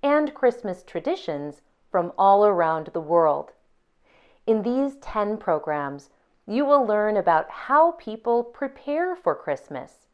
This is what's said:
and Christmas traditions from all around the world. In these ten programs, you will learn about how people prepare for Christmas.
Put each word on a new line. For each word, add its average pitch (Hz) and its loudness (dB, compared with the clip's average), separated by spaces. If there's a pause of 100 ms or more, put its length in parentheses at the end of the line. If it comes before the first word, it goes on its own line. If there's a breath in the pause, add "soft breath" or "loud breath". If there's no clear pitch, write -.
and 294 0
Christmas 240 -2
traditions 156 -8 (260)
from 175 -2
all 196 6
around 165 0
the 165 -4
world. 156 2 (920 soft breath)
In 220 2
these 269 -2
ten 208 -4
programs, 147 -4 (340)
you 233 -2
will 277 4
learn 214 0
about 170 2
how 320 2
people 233 -4
prepare 285 -6
for 170 -2
Christmas. 139 -10 (200)